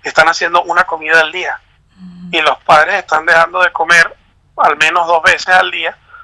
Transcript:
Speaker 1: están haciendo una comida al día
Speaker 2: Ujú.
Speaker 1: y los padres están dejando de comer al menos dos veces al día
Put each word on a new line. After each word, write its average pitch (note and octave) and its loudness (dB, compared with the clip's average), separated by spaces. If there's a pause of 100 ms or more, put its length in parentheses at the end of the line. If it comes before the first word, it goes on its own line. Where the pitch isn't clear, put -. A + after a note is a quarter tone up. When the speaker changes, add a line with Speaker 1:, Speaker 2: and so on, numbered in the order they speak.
Speaker 1:
están D#3+ 0
haciendo F3 -2
una F3 0
comida D#3+ -2
al D#3 -2
día E3 -8 (360)
Speaker 2:
Ujú. F3+ -20
Speaker 1:
y E3 -4
los C#3+ 0
padres E3 2
están D#3+ -4
dejando E3+ 2
de F3+ 0
comer E3+ 0 (400)
al F3 2
menos E3 0
dos E3 2
veces E3+ 0
al F#3 2
día E3+ -8 (260)